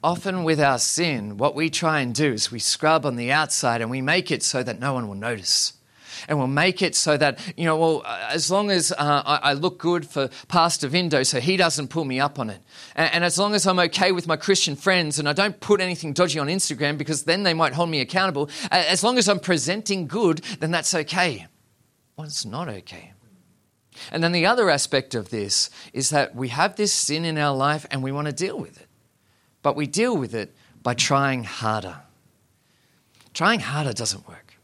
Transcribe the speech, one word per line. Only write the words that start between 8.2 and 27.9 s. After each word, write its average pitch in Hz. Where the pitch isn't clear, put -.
as 156
long 202
as, 175
uh, 156
I, 143
I -
look 175
good 170
for 139
Pastor 165
Vindo 151
so 135
he 165
doesn't 156
pull 160
me 131
up 143
on 113
it. 95
And, 151
and 170
as 165
long 202
as 196
I'm 185
okay 180
with 175
my 160
Christian 175
friends 160
and 147
I 147
don't 196
put 208
anything 165
dodgy 156
on 143
Instagram 151
because 151
then 185
they 170
might 156
hold 170
me 151
accountable, 151
a-, 170
as 185
long 247
as 196
I'm 196
presenting 180
good, 170
then 156
that's 165
okay. 160
Well, 156
it's 147
not 143
okay. 95
And 165
then 170
the 175
other 220
aspect 139
of 107
this 101
is 131
that 143
we 127
have 165
this 208
sin 156
in 156
our 143
life 143